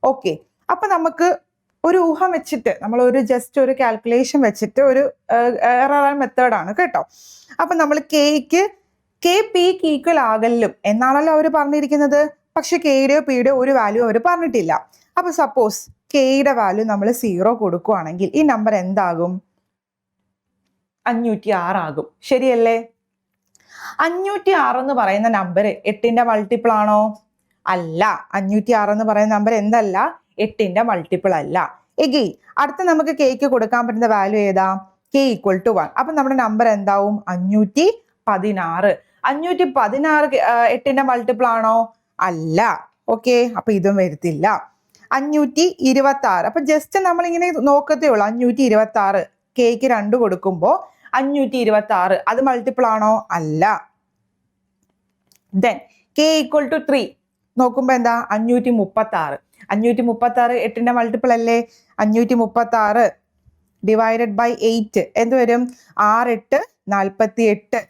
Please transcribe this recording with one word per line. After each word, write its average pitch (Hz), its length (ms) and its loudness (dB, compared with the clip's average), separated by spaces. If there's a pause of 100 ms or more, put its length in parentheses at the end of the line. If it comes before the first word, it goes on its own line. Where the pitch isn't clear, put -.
ഓക്കെ, 208 340 -2 (340)
അപ്പൊ 359 160 -4
നമുക്ക് 339 500 0 (460)
ഒരു 349 140 2
ഊഹം 349 340 0
വെച്ചിട്ട്, 294 500 -4
നമ്മൾ 233 200 -2
ഒരു 247 160 2
just 240 460 -2
ഒരു 262 160 0
കാൽക്കുലേഷൻ 240 640 0
വെച്ചിട്ട് 214 400 0
ഒരു, 269 300 2 (200)
ഏഹ്, 233 260 2 (260)
എറർ 285 360 2
മെത്തേഡ് 254 340 2
ആണ് 190 220 -4
കേട്ടോ. 349 260 0 (600)
അപ്പൊ 339 140 0
നമ്മൾ 302 240 2 (140)
കെയ്ക്ക്, 302 560 2 (560)
കെ 415 300 2
പിക്ക് 359 300 2
ഈക്വൽ 311 340 0
ആകലും 226 520 0 (140)
എന്നാണല്ലോ 262 480 2
അവര് 311 160 2
പറഞ്ഞിരിക്കുന്നത്. 294 800 0 (260)
പക്ഷെ 330 220 -2
കെയുടെയോ 277 420 2
പിയുടെയോ 262 380 0
ഒരു 262 140 2
വാല്യൂ 226 320 2
അവര് 226 220 0
പറഞ്ഞിട്ടില്ല. 254 600 -2 (300)
അപ്പൊ 359 140 -2
സപ്പോസ് 247 580 -2 (260)
കെയുടെ 269 380 2
വാല്യൂ 214 320 0
നമ്മൾ 208 260 0
സീറോ 214 420 0
കൊടുക്കുവാണെങ്കിൽ 180 840 -4
ഈ 302 80 2
നമ്പർ 220 320 0
എന്താകും? 180 680 -2 (1600)
അഞ്ഞൂറ്റി 226 440 -4
ആറ് 185 280 -2
ആകും, 156 300 -6 (140)
ശരിയല്ലേ? 240 560 2 (1200)
അഞ്ഞൂറ്റി 381 520 -2
ആറ് 254 260 0
എന്ന് 269 160 -4
പറയുന്ന 214 360 0
നമ്പർ 196 380 0 (180)
എട്ടിന്റെ 233 380 0
മൾട്ടിപ്പിൾ 233 480 0
ആണോ? 214 300 2 (680)
അല്ല. 180 680 -2
അഞ്ഞൂറ്റി 202 380 -2
ആറ് 208 180 2
എന്ന് 214 160 0
പറയുന്ന 214 300 2
നമ്പർ 208 180 0
എന്തല്ല? 214 680 0 (200)
എട്ടിന്റെ 214 420 -2
മൾട്ടിപ്പിൾ 185 520 -2
അല്ല. 151 460 -4 (220)
Again, 262 280 0 (280)
അടുത്ത 285 260 -2
നമുക്ക് 311 340 0
കെയ്ക്ക് 269 280 0
കൊടുക്കാൻ 240 420 0
പറ്റുന്ന 233 200 -2
വാല്യൂ 208 320 0
ഏതാ? 190 400 0 (340)
K 277 40 2 (160)
equal 190 240 -2
to 208 140 0
one. 180 280 -2
അപ്പൊ 311 140 -2
നമ്മുടെ 269 220 0
നമ്പർ 226 320 0
എന്താവും? 202 600 0
അഞ്ഞൂറ്റി 208 760 0 (240)
പതിനാറ്. 185 720 -2 (280)
അഞ്ഞൂറ്റി 320 500 -2
പതിനാറ് 285 540 2
കെ-, 262 100 0
ആ, 233 260 2
എട്ടിന്റെ 254 380 0
മൾട്ടിപ്പിൾ 247 420 0
ആണോ? 226 480 0 (260)
അല്ല. 170 720 -2 (200)
ഓക്കെ, 240 480 2
അപ്പൊ - 140 -4
ഇതും 196 240 0
വരത്തില്ല. 175 800 -2 (380)
അഞ്ഞൂറ്റി 302 680 0
ഇരുപത്താറ്. 262 640 2
അപ്പൊ 220 140 -2
just 302 440 -2
നമ്മളിങ്ങനെ 349 480 0
നോക്കത്തേ 285 560 0
ഉള്ളൂ. 208 180 2
അഞ്ഞൂറ്റി 247 360 -2
ഇരുപത്താറ്, 214 640 2 (340)
കെയ്ക്ക് 240 260 2
രണ്ട് 220 320 0
കൊടുക്കുമ്പോ 196 720 0 (240)
അഞ്ഞൂറ്റി 269 440 -2
ഇരുപത്താറ്, 208 680 0
അത് 233 140 0
മൾട്ടിപ്പിൾ 254 440 0
ആണോ? 220 460 0
അല്ല. 165 580 -2 (1600)
Then 190 260 0 (380)
K 294 40 2 (200)
equal 302 260 -2
to 320 120 -4
three. 277 400 -4 (380)
നോക്കുമ്പോ 254 360 0
എന്താ? 233 380 -2
അഞ്ഞൂറ്റി 240 380 0
മുപ്പത്താറ്. 196 680 -2 (340)
അഞ്ഞൂറ്റി 220 300 0
മുപ്പത്താറ് 240 500 0
എട്ടിന്റെ 233 400 -2
മൾട്ടിപ്പിൾ 233 420 0
അല്ലേ? 233 240 0 (420)
അഞ്ഞൂറ്റി 220 340 2
മുപ്പത്താറ് 226 720 0 (800)
divided 226 560 0
by 240 120 0 (180)
eight 226 260 -2 (200)
എന്ത് 233 200 0
വരും? 240 260 2 (360)
ആറ് 220 300 2
എട്ട് 233 320 -2 (280)
നാൽപത്തിയെട്ട്. 208 920 -2 (100)